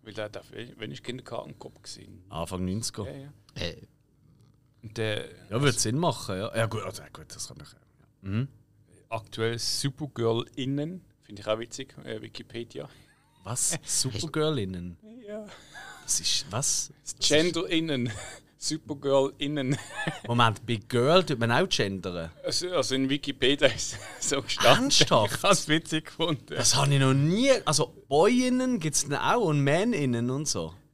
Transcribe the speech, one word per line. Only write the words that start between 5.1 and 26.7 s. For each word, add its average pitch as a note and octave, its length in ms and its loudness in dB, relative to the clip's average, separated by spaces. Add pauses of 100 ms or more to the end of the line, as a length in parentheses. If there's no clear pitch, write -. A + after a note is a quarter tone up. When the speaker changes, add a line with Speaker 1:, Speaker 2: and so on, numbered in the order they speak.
Speaker 2:
Ja, A#2 100 0
würde C#3+ 160 4
Sinn A#2 220 0
machen, D3+ 400 -2
ja. - 160 -6
Ja, A2+ 120 0
gut, G#2+ 160 -4
also, F#2 200 -12 (100)
gut, D#2 220 -18
das - 140 -12
kann - 120 -16
ich, - 120 -20
ja. - 60 -20 (440)
Mhm. G#2+ 260 -4 (600)
Speaker 1:
Aktuell A2+ 500 -4
Supergirl A#2 880 -2 (100)
innen. C#3+ 500 -4 (180)
Finde G#2+ 200 -18
ich - 60 -6
auch A2 100 0
witzig, A#2 460 -12
äh, A2+ 180 -10
Wikipedia. - 680 -12 (540)
Speaker 2:
Was? - 380 -2
<laughs> - 40 -20
Supergirl D3+ 760 -2
innen? F2+ 360 -6 (300)
Speaker 1:
Ja. G#3 180 -10 (600)
Speaker 2:
Das - 160 -2
ist, - 300 -2
was? - 420 -2 (100)
Speaker 1:
Das - 140 -12 (120)
Gender E3 400 4
innen. D3+ 440 0 (220)
<laughs> - 220 -20
Supergirl C#3 840 0
innen. C#3+ 380 -2 (260)
<laughs> - 260 -6
Speaker 2:
Moment, A#2 360 4
bei A#2 120 -2
Girl C3+ 480 4
tut C3+ 160 -4
man A#2 100 2
auch D#3 180 2
gendern? F#2 600 -2 (140)
Speaker 1:
Also, - 280 -4
also C#3 220 0
in C3+ 140 2
Wikipedia C#3+ 600 2
ist - 280 -2 (120)
<laughs> - 120 -14
so - 220 -2
gestanden. B2+ 420 6
Speaker 2:
Ernsthaft? B2 540 4
Speaker 1:
Ich - 40 -6
hab's F#3+ 260 4
witzig D#3 380 0
gefunden. - 480 -4
Speaker 2:
Das B2 220 2